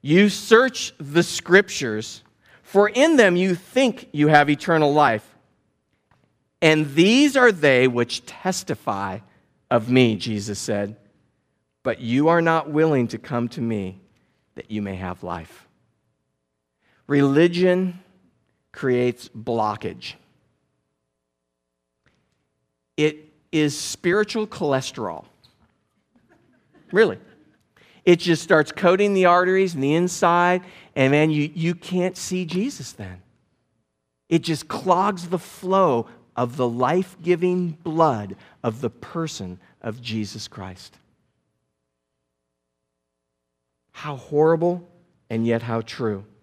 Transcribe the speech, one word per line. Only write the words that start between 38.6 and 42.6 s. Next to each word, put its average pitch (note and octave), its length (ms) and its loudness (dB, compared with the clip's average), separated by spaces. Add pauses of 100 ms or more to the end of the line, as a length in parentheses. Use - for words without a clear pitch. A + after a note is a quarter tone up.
of A#2+ 200 -4
the A#2 80 -4
person G#2 680 -12 (220)
of A2+ 220 -12
Jesus A2 460 -10
Christ. F#2 500 -18 (3000)